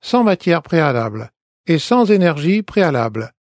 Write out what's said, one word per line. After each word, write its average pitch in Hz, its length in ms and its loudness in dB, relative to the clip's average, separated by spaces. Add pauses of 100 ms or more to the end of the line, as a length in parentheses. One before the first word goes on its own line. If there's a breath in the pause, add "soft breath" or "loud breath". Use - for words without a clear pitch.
sans 240 240 0
matière 175 380 0
préalable, 117 680 -2 (380)
et 165 100 2
sans 233 320 0
énergie 180 520 2
préalable. 117 720 -2 (120)